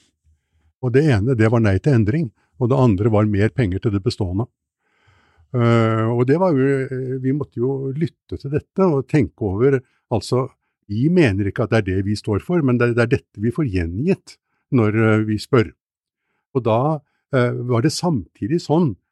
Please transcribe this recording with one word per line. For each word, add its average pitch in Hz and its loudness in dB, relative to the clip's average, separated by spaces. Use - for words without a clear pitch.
Og 123 0
det 151 4
ene, 113 0
det 110 2
var 120 2
nei 101 2
til 139 2
endring, 113 0
og 123 0
det 139 2
andre 110 2
var 107 4
mer 104 0
penger 95 -2
til 107 -2
det 98 -2
bestående. 101 -4
Eh, 113 2
og 120 0
det 160 2
var 180 2
jo, 131 2
eh, 131 -8
vi 131 -2
måtte 131 -8
jo 135 -4
lytte - -8
til 139 -6
dette - -2
og 139 0
tenke 127 -2
over, 117 0
altså, 123 -2
vi 117 -2
mener 104 2
ikke 113 -2
at 120 0
det 110 2
er 90 -16
det 95 -2
vi 104 -2
står 101 -4
for, 175 -2
men 123 2
det, 120 2
det 117 4
er 117 -2
dette - -16
vi 117 0
får 151 -2
gjengitt 92 -4
når, 110 2
eh, 110 2
vi 107 -2
spør. - 0
Og 117 -2
da, 113 2
eh, 123 2
var 117 0
det 156 0
samtidig 147 -4
sånn 147 0